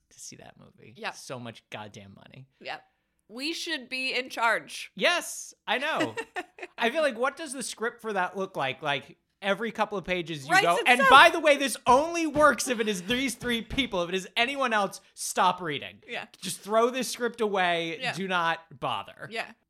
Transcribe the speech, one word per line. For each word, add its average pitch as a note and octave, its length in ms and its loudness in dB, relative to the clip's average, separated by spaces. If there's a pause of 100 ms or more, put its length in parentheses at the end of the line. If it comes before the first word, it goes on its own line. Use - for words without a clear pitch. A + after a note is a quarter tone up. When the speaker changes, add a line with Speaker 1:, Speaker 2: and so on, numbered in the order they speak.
Speaker 1:
to - 100 -20
see - 180 -18
that - 220 -20
movie. - 380 -20
Speaker 2:
Yep. G#3 180 -10
Speaker 1:
So - 240 -12
much A#2+ 300 -14
goddamn G#2 480 -14
money. - 320 -20 (140)
Speaker 2:
Yep. C3 200 -12 (460)
We C4+ 240 -8
should D#4 380 -8
be B3+ 280 -6
in B3+ 120 -8
charge. G#3+ 680 -4
Speaker 1:
Yes, D#4 560 -2 (140)
I G#3+ 100 0
know. C#4 380 -2 (320)
Speaker 2:
<laughs> - 320 -18
Speaker 1:
I A#3 100 0
feel D#4 140 0
like, B3+ 160 0
what C4+ 180 -2
does D#4 160 -12
the C4 100 -10
script A#3 380 -8
for G#3+ 140 -6
that F#3 240 -2
look F#3+ 180 -6
like? C3 260 -4
Like, C#3+ 360 -4 (240)
every G3+ 280 -2
couple G#3 280 -4
of E3 60 -8
pages D#3+ 420 -4
you D3 60 -4
Speaker 2:
Writes F#4+ 140 6
Speaker 1:
go, - 200 4
"And B3 140 6
Speaker 2:
itself. C4+ 100 6
Speaker 1:
by D4 180 12
the E4+ 120 2
way, C#4+ 180 6
this C#4 180 0 (100)
only D#4+ 400 4
works C#4+ 420 4
if A#3 120 0
it A3 80 0
is F#3 140 -2
these B3 320 -2
three A#3+ 260 -4
people. A3+ 420 -2
If E3+ 60 -4
it F3 60 -6
is F#3+ 200 -4
anyone B3+ 380 0
else, G#3 300 0 (100)
stop - 480 0
reading. A#2+ 380 -8 (100)
Speaker 2:
Yeah. A#3 160 -10 (160)
Speaker 1:
Just F#3 220 -10
throw A3+ 260 4
this B3 220 -2
script A#3 320 -4
away. F3 580 0
Speaker 2:
Yeah. B3 140 -4
Speaker 1:
Do F#3 120 -4
not E3+ 340 0 (200)
bother." A#2+ 500 -6
Speaker 2:
Yeah. A3 200 -8 (200)